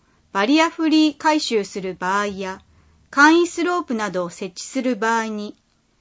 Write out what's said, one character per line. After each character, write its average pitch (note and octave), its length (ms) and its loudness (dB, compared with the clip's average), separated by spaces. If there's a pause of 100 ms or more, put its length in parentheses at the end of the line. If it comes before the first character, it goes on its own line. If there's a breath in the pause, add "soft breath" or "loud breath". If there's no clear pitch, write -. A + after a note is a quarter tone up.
(320)
バ G#3 140 0
リ D4+ 160 4
ア E4 80 2
フ D#4+ 180 -2
リ D#4 240 4
ー - 60 -18
改 D#4 220 2
修 A3 240 -2
す F#3+ 180 -10
る F#3 120 -8
場 F#3 240 -2
合 G#3 100 -2
や、 F#3+ 340 -8 (480)
簡 D4 220 6
易 E4+ 140 4
ス E4+ 160 -6
ロ F4+ 180 0
ー - 20 -8
プ B3+ 120 -6
な G#3+ 160 -4
ど F3+ 140 -4
を E3+ 60 -8
設 G3 160 -12
置 - 180 -14
す - 180 -6
る B3 140 -2
場 A3+ 220 0
合 A3 80 -4
に、 G#3+ 280 -10 (460)